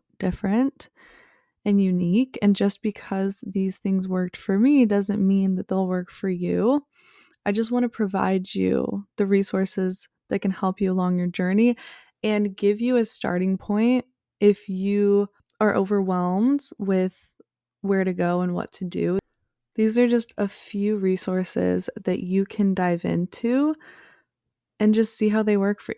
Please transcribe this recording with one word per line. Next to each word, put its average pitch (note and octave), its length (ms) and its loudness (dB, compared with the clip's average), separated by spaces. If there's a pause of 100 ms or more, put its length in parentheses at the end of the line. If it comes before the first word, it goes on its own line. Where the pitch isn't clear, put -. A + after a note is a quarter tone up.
(180)
different G3+ 720 -2 (760)
and G3+ 160 2
unique, F#3 600 0
and G3+ 140 4
just G3+ 260 -2
because G3 640 -6
these F#3+ 320 -4
things F#3+ 300 -2
worked F#3 280 -4
for G3 220 -2
me C4 280 6
doesn't G3+ 400 0
mean G3 300 2
that F#3 120 -6
they'll F#3+ 200 0
work F3+ 220 -4
for - 200 -6
you. F3+ 540 0 (600)
I G#3 60 0
just A3+ 200 0
want B3 120 0
to A#3 60 0
provide F#3+ 640 -2
you F#3+ 500 0 (120)
the G3+ 80 2
resources F#3+ 840 0 (220)
that G3 100 -2
can G3 120 -2
help F#3+ 300 -2
you F#3 100 0
along F3+ 280 0
your F3+ 80 -2
journey G3 500 2 (460)
and G#3 320 -2
give G#3 260 0
you B3 140 0
a A3+ 100 2
starting F#3 520 -2
point A#3 480 0 (340)
if G3+ 300 4
you G3+ 580 2 (320)
are G#3+ 160 2
overwhelmed G3 840 0 (180)
with F#3 500 -2 (520)
where G3 240 0
to F#3 80 -2
go F3 280 0
and F3+ 120 -2
what - 180 -6
to - 140 -10
do. F3 340 -2 (560)
These A3 240 2
are B3 80 4
just A#3 300 0
a G3+ 100 -2
few G#3 480 -4
resources F#3 920 -2 (120)
that - 220 -4
you F#3+ 220 0
can G3 280 -2
dive F3+ 300 -2
into A#3 720 -2 (1040)
and G#3+ 140 4
just A3 240 2
see G#3+ 100 2
how G#3+ 160 2
they G#3 140 2
work G3+ 240 0
for - 160 -8